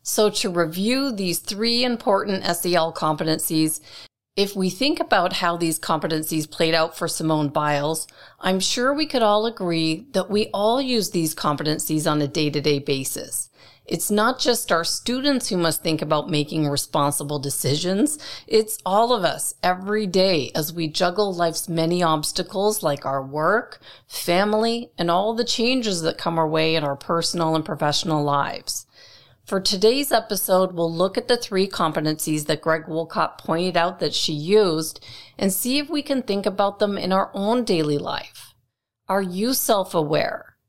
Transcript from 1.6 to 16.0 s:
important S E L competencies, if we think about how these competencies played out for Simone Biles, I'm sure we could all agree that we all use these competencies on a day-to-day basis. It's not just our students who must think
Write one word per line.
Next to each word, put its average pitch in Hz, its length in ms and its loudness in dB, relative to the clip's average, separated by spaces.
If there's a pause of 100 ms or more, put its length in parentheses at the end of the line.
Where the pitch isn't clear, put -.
important 202 600 0
S 175 220 -2
E 175 80 2
L 165 180 2
competencies, 156 880 0 (540)
if 196 200 0
we 185 160 0
think 294 280 0
about 180 340 2
how 170 240 0
these 165 220 0
competencies 156 720 -2
played 165 240 0
out 165 240 0
for 170 100 -2
Simone 156 420 0
Biles, 147 580 0 (320)
I'm 185 200 0
sure 254 360 0
we 302 100 -2
could 262 160 0
all 214 240 4
agree 165 680 -2
that 185 180 0
we 208 240 2
all 226 260 2
use 247 300 0
these 160 240 0
competencies 156 760 0
on 151 100 2
a 143 80 2
day-to-day 147 520 0
basis. - 720 -6 (340)
It's - 240 -4
not 214 300 2
just 233 320 0
our 170 140 2
students 262 640 0
who 185 80 0
must 165 260 0
think 160 180 0